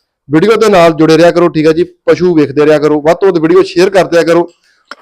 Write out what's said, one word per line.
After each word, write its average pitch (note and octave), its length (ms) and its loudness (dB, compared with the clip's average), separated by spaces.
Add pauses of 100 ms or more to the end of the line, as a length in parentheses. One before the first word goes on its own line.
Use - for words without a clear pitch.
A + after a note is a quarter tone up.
(300)
ਵੀਡੀਓ F#3 260 0
ਦੇ A3 140 0
ਨਾਲ E3+ 220 2
ਜੁੜੇ D#3 260 0
ਰਿਹਾ E3+ 140 2
ਕਰੋ, F3 180 0
ਠੀਕ D3+ 180 -2
ਆ D#3+ 40 4
ਜੀ। E3 120 -2
ਪਸ਼ੂ E3+ 520 -2
ਵੇਖਦੇ C#3+ 300 -2
ਰਿਹਾ D3+ 120 2
ਕਰੋ, D3+ 240 -2
ਵੱਧ D3 160 0
ਤੋਂ G3 140 0
ਵੱਧ E3+ 100 -2
ਵੀਡੀਓ F3 220 2
ਸ਼ੇਅਰ F#3+ 260 -2
ਕਰ F3+ 160 0
ਦਿਆ E3 180 -2
ਕਰੋ, E3+ 260 -2 (520)